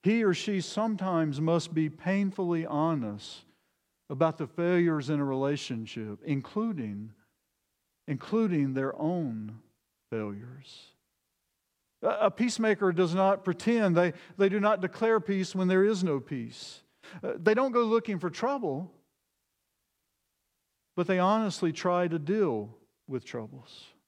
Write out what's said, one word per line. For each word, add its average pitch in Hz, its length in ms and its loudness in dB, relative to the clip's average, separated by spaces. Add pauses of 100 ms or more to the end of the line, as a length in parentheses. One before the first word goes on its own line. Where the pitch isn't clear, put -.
He 226 180 4
or 196 120 4
she 196 260 0
sometimes 180 800 -2
must 160 340 0
be 156 140 2
painfully 180 800 -2
honest 143 800 -2 (640)
about 156 260 2
the 151 100 -6
failures 170 640 2
in 151 80 2
a 143 60 0
relationship, 127 1000 -4
including, 131 880 -4 (960)
including 156 680 0
their 135 260 -2
own 117 600 -4 (500)
failures. 113 800 -8 (1120)
A, 214 240 2
a 196 40 4
peacemaker 214 600 2
does 170 220 2
not 190 300 2
pretend. 202 520 2
They, 175 160 4 (240)
they 196 140 4
do 202 100 0
not 202 220 2
declare 226 380 2
peace 190 340 -2
when 185 140 0
there 190 160 6
is 202 200 2
no 147 160 0
peace. - 640 -10 (400)
Uh, - 140 -4
they 196 180 4
don't 262 180 2
go 240 100 2
looking 226 360 0
for 170 120 -4
trouble, 180 640 -4 (2000)
but 175 100 0
they 185 120 2
honestly 190 540 2
try 180 360 0
to 165 100 -2
deal 143 560 -2 (340)
with 127 160 -6
troubles. 117 600 -14 (240)